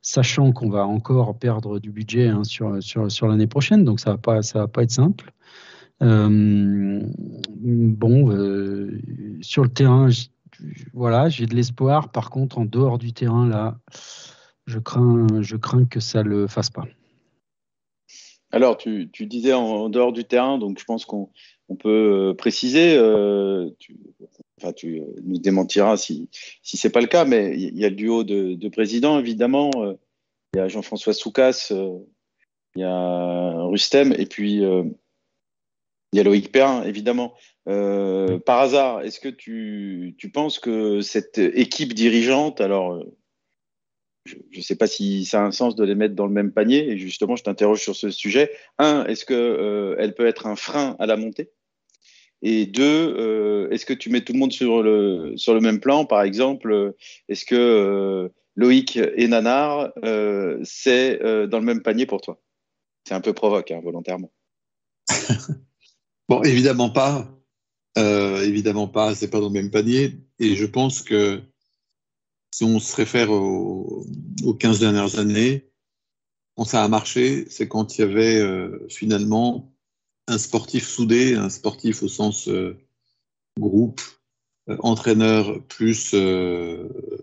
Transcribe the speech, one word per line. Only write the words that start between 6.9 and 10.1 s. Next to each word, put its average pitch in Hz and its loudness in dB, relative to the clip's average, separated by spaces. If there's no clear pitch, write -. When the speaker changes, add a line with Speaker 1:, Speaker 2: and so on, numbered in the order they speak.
Speaker 1:
bon, 117 4
euh, 98 -2
sur - 0
le 123 4
terrain, 131 6
j-, - 0